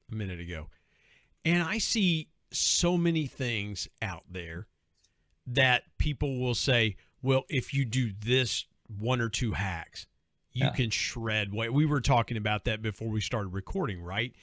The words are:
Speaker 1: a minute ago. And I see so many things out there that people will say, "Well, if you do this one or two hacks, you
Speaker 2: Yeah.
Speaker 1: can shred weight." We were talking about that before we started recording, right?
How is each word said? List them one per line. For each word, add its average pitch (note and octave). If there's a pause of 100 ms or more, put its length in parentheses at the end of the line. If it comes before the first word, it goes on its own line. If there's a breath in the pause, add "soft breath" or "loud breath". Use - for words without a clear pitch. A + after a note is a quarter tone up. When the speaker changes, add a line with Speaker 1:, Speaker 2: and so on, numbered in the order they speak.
(100)
Speaker 1:
a A2
minute F#2+
ago. E2+ (760 soft breath)
And F3
I E3+
see F3+ (200)
so -
many E3
things G#2+ (140)
out F#2
there E2+ (800)
that B2+ (160)
people C#3
will B2
say, A#2 (240 soft breath)
"Well, C3
if C#3
you C3+
do A#2+
this A#2+ (220)
one A2+
or A#2
two A2
hacks, F2 (480)
you B2+
Speaker 2:
Yeah. A#2+
Speaker 1:
can A#2+
shred G#2+
weight." A2+
We D3
were D3
talking A#2
about G#2+
that A2
before A2
we G#2+
started G#2
recording, G2
right? G2+ (100)